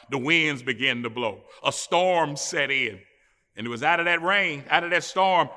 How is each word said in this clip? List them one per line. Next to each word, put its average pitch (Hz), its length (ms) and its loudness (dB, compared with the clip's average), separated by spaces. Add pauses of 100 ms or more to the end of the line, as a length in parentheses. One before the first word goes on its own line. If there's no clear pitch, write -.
(100)
The 139 60 -2
winds 147 460 0
began 123 400 -2
to 120 80 -4
blow. 110 320 -4 (200)
A 135 80 2
storm 175 640 0
set 143 360 -2
in. 123 280 -2 (580)
And 107 100 -8
it 117 40 -6
was 117 120 -8
out 170 180 2
of 170 60 0
that 170 160 0
rain, 175 480 0
out 165 140 4
of 170 60 -4
that 170 140 2
storm, 185 520 2